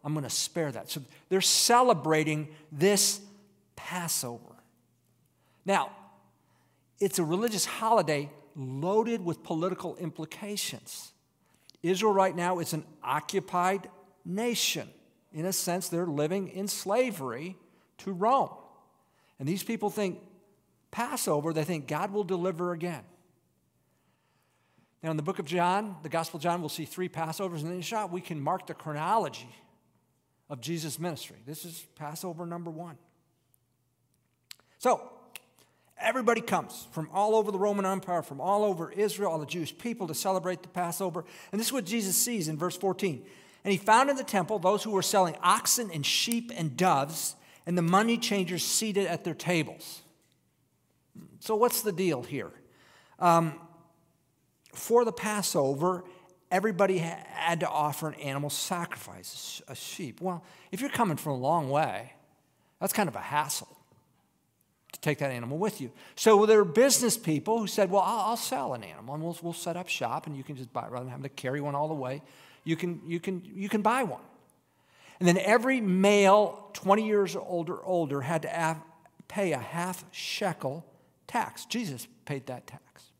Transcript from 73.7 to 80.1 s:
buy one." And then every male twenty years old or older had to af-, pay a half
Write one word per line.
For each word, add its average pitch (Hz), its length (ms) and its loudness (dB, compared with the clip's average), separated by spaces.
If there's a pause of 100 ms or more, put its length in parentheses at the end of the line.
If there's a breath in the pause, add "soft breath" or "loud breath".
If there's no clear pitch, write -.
buy 240 220 2
one." 170 200 -6 (960 soft breath)
And 180 80 6
then 175 100 8
every 240 440 4
male 196 920 6
twenty 214 340 2
years 196 280 2
old 175 340 -4
or - 140 -8
older 156 380 0
had 156 220 -2
to 160 60 -8
af-, 160 340 -2 (440)
pay 196 260 0
a 123 60 -2
half 170 540 -6